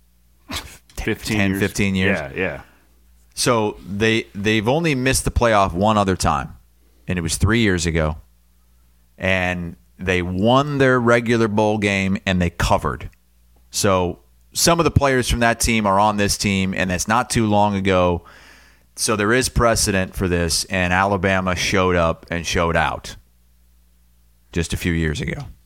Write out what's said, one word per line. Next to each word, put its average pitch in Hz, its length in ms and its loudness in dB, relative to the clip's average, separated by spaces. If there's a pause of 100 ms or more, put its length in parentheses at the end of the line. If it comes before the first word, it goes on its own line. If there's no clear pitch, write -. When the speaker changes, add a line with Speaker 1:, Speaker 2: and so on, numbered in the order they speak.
(500)
Speaker 1:
<laughs> - 20 -10 (440)
Fifteen 107 420 -4
Speaker 2:
Ten, 98 120 0
Speaker 1:
years. 95 100 -2
Speaker 2:
fifteen 98 340 -2
years? 95 240 0
Speaker 1:
Yeah, 69 160 -10
yeah. 80 280 -6 (720)
Speaker 2:
So 110 420 0 (120)
they, 110 460 0
they've 107 340 0
only 151 280 0
missed 127 280 0
the - 60 0
playoff 101 420 2
one 104 240 2
other 95 200 2
time, 76 400 -2 (500)
and 90 120 -4
it 85 40 -4
was 82 140 -4
three 110 240 2
years 90 260 2
ago. 80 300 0 (1000)
And 90 600 -2 (200)
they 92 260 -2
won 123 560 0
their 127 220 4
regular 117 460 2
bowl 107 320 0
game, 98 480 0
and 92 160 2
they 85 80 0
covered. - 600 -2 (600)
So 92 480 0 (340)
some 170 280 2
of 160 40 2
the 135 60 2
players 131 400 2
from 120 80 -2
that 117 220 2
team 113 260 0
are 98 140 2
on 107 160 2
this 101 200 0
team, 95 380 0
and 92 160 -2
that's 87 160 -4
not 117 240 -2
too 117 160 0
long 104 300 2
ago. 92 480 2 (720)
So - 180 -2
there 104 180 2
is 127 160 2
precedent 104 680 0
for 98 100 -2
this, 85 380 0
and 90 280 -2
Alabama 95 600 0
showed 92 400 0
up 82 380 0
and 85 120 -6
showed 85 300 -2
out - 400 -2 (1400)
just - 220 -4
a - 40 -4
few 87 160 -2
years 80 280 -2
ago. - 220 -8 (240)